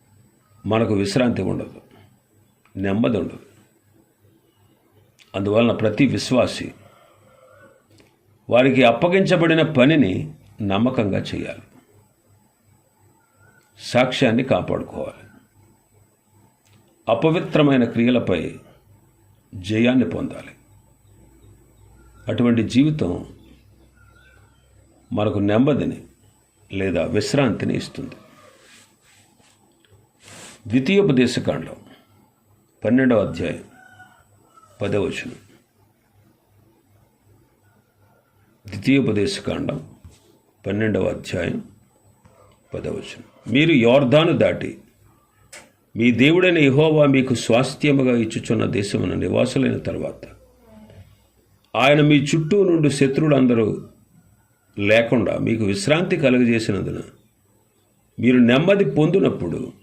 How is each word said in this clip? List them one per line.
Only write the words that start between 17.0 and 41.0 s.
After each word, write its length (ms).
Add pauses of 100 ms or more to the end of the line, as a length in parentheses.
అపవిత్రమైన 720
క్రియలపై 720 (1000)
జయాన్ని 540
పొందాలి. 420 (1800)
అటువంటి 360
జీవితం 600 (1900)
మనకు 260
నెమ్మదిని 640 (680)
లేదా 320
విశ్రాంతిని 720
ఇస్తుంది. 400 (2500)
ద్వితీయోపదేశకాండం 1080 (1120)
పన్నెండవ 320
అధ్యాయం 460 (1160)
పదవ 200
వచనం. 340 (3250)
ద్వితీయోపదేశకాండం 1300 (720)
పన్నెండవ 360